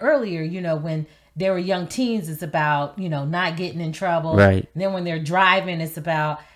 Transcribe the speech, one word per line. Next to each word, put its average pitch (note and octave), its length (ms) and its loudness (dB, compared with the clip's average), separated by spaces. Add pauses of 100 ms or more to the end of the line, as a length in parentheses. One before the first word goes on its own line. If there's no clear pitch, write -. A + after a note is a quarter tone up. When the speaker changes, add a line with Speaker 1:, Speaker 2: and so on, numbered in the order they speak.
Speaker 1:
earlier, A3+ 400 0
you E3+ 180 -4
know, E3+ 160 0
when D#3 300 -4 (320)
they F#3+ 120 0
were F#3 100 0
young F3+ 260 -2
teens, A3+ 440 -2
it's D#3 140 -8
about, D3+ 540 0
you F#3 120 -4
know, C#3+ 160 -2
not E3+ 320 -2
getting F3 240 -6
in D#3+ 100 -4
trouble. E3 460 0
Speaker 2:
Right. G2 360 6
Speaker 1:
And D#3+ 80 -6
then G3 120 0
when F3+ 100 -4
they're E3 160 -2
driving, F3+ 640 2
it's D#3+ 160 -8
about D3+ 420 -2 (160)